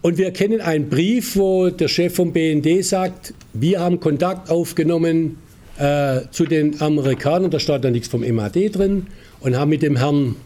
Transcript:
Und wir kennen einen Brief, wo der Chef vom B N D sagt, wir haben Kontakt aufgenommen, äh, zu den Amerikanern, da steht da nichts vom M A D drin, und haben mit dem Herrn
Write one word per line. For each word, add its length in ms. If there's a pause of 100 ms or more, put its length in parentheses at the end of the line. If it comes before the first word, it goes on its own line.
Und 160
wir 120
kennen 300
einen 280
Brief, 460
wo 340
der 180
Chef 260
vom 180
B 200
N 100
D 200
sagt, 520 (200)
wir 260
haben 200
Kontakt 520
aufgenommen, 880 (400)
äh, 420 (100)
zu 140
den 340
Amerikanern, 720
da 100
steht 240
da 60
nichts 180
vom 160
M 140
A 100
D 220
drin, 380 (340)
und 160
haben 120
mit 120
dem 160
Herrn 380 (100)